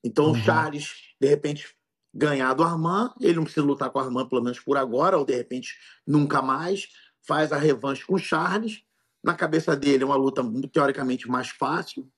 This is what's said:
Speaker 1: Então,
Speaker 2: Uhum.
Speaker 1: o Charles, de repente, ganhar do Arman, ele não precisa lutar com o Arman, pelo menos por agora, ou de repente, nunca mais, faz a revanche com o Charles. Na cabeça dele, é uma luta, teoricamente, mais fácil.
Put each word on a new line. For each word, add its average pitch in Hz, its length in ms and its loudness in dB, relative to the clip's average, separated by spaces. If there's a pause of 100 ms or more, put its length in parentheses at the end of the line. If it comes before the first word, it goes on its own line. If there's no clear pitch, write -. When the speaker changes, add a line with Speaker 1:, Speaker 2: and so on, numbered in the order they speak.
Speaker 1:
Então, 147 220 2
Speaker 2:
Uhum. 156 80 4
Speaker 1:
o - 20 2
Charles, 151 840 -2
de 135 80 2
repente, 147 480 0 (380)
ganhar 135 400 2
do 151 100 2
Arman, 170 580 0
ele 175 140 4
não 160 100 0
precisa 151 200 -2
lutar 139 240 0
com 135 100 -2
o - 20 -2
Arman, 127 260 -4
pelo 123 160 0
menos 120 160 -4
por 139 180 -2
agora, 139 400 2
ou 139 80 2
de 127 100 0
repente, 123 400 -8 (300)
nunca 147 360 2
mais, 156 480 -2 (360)
faz 151 260 0
a 147 60 0
revanche 135 480 0
com 185 100 0
o 185 40 2
Charles. 185 640 -2 (400)
Na 170 100 0
cabeça 160 420 0
dele, 139 280 2
é - 20 0
uma 139 100 2
luta, 135 280 0 (280)
teoricamente, 131 560 0
mais 123 220 -4
fácil. - 580 -6 (100)